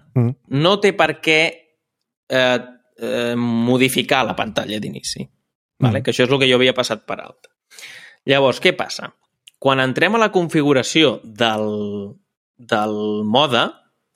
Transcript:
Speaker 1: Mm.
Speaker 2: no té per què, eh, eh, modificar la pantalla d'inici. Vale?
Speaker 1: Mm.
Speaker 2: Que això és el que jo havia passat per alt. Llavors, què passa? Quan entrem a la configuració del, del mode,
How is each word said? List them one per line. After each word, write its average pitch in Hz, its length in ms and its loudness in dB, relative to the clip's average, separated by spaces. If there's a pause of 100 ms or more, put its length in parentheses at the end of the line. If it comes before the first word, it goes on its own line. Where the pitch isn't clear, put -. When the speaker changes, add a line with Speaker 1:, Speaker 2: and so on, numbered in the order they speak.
(140)
Speaker 1:
Mm. 123 200 0 (260)
Speaker 2:
no 180 180 4
té 202 140 2
per 156 320 0
què, 156 160 4 (880)
eh, 127 280 2 (400)
eh, 120 360 -4
modificar 123 920 0
la 98 120 -6
pantalla 107 420 -6
d'inici. - 460 -10 (560)
Vale? 127 180 2
Speaker 1:
Mm. 127 60 -6
Speaker 2:
Que - 80 -4
això 127 120 2
és 120 60 0
el 139 80 2
que 131 100 2
jo 123 80 4
havia 127 180 4
passat 120 320 -4
per - 120 -8
alt. - 300 -20 (800)
Llavors, 135 340 2
què 180 160 2
passa? - 320 -10 (500)
Quan 135 220 2
entrem 131 340 0
a 233 40 2
la 214 120 2
configuració 147 960 2
del, 107 880 -4 (480)
del 107 640 -4
mode, 127 400 2 (520)